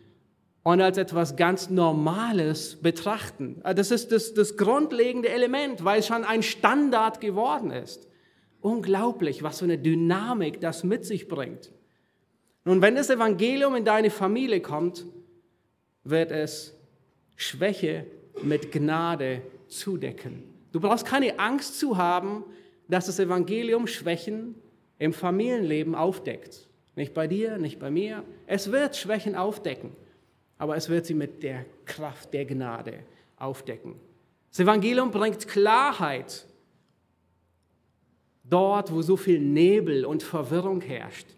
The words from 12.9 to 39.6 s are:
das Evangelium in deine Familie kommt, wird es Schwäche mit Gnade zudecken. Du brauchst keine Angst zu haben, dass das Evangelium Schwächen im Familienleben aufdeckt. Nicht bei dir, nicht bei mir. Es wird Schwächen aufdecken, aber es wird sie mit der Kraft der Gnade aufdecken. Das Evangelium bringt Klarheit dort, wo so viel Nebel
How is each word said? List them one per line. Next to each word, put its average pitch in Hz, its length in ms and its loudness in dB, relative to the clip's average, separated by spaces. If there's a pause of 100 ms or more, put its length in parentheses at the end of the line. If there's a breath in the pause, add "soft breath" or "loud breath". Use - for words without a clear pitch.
das 277 140 0
Evangelium 247 640 2
in 226 100 0
deine 220 240 4
Familie 208 500 0
kommt, 170 460 -4 (960)
wird 160 280 -2
es - 440 -8 (640)
Schwäche 175 680 -4 (360)
mit 147 320 -2
Gnade 151 680 -2 (280)
zudecken. - 720 -8 (300)
Du 165 80 -2
brauchst 226 240 2
keine 262 340 0
Angst 247 400 -2
zu 254 160 0
haben, 180 480 0 (460 loud breath)
dass 180 160 2
das 190 120 -6
Evangelium 208 720 0
Schwächen 226 680 -6 (440)
im 160 140 2
Familienleben 180 800 0
aufdeckt. - 720 -4 (280)
Nicht 147 180 -8
bei 160 140 -2
dir, 214 300 -2
nicht 156 220 -6
bei 139 100 -10
mir. 208 340 -2 (220 loud breath)
Es 196 260 -2
wird 277 260 0
Schwächen 208 380 -4
aufdecken, 180 560 -6 (640 soft breath)
aber 151 180 -4
es 160 140 -6
wird 165 160 0
sie 170 80 -6
mit 147 300 -4
der 131 220 -8 (200)
Kraft - 480 -12
der 139 120 -2
Gnade 120 540 -8 (380 soft breath)
aufdecken. 127 580 -10 (560)
Das - 80 -10
Evangelium 220 520 4
bringt 208 360 -2
Klarheit 202 1000 2 (2000)
dort, 190 500 2
wo 165 80 0
so 185 160 4
viel 180 220 4
Nebel 156 640 4